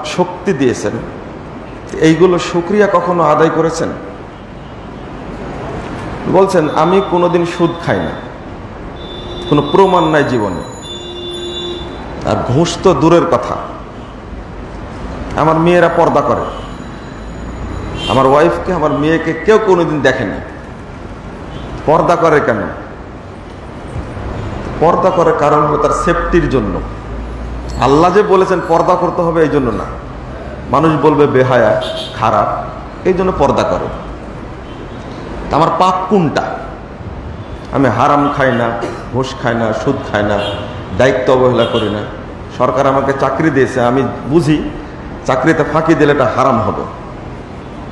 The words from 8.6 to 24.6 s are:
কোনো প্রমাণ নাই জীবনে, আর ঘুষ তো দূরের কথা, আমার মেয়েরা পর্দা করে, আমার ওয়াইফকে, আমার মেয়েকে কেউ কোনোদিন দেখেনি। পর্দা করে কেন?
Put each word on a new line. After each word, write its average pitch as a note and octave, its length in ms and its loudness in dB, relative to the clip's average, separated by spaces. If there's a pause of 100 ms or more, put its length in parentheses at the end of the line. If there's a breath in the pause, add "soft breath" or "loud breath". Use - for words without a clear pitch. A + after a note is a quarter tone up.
কোনো D3 120 4 (100)
প্রমাণ F#3 320 6
নাই D#3 200 4
জীবনে, G2+ 380 0 (1700)
আর G#2+ 60 2 (120)
ঘুষ D#3+ 340 2
তো F#3 120 6
দূরের D#3+ 320 4
কথা, - 300 0 (1800)
আমার D#3+ 200 4
মেয়েরা E3+ 320 6
পর্দা D3+ 320 4
করে, A#2+ 200 2 (1700)
আমার C3 180 4
ওয়াইফকে, D#3+ 460 4
আমার D3+ 200 0
মেয়েকে D#3 400 2
কেউ G#3+ 340 4
কোনোদিন E3+ 340 4
দেখেনি। A#2+ 400 0 (1500)
পর্দা E3 300 4
করে D#3 240 4
কেন? B2 160 0 (2250)